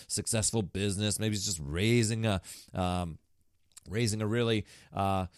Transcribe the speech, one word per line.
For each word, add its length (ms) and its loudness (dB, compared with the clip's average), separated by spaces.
successful 520 0
business. 580 0
Maybe 180 0
it's 100 -4
just 180 -2
raising 640 2
a, 160 2
um, 420 -2
raising 320 0
a 60 0
really, 400 2
uh, 340 0